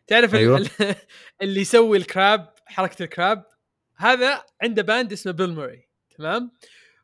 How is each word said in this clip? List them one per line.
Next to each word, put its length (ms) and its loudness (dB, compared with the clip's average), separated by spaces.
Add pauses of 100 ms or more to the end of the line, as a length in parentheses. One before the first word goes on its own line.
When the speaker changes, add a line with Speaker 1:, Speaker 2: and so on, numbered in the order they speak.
Speaker 1:
تعرف 280 4
ال-، 40 4
Speaker 2:
أيوة. 200 4
Speaker 1:
ال-، 100 -4 (120)
<laughs> 640 -8
اللي 180 -4
يسوي 360 4
الكراب، 580 -2 (120)
حركة 360 -6
الكراب؟ 420 -4 (520)
هذا 480 0 (180)
عنده 200 -2
باند 300 -2
اسمه 200 -8
بيل 220 -4
موري، 340 -12 (280)
تمام؟ 360 -6 (520)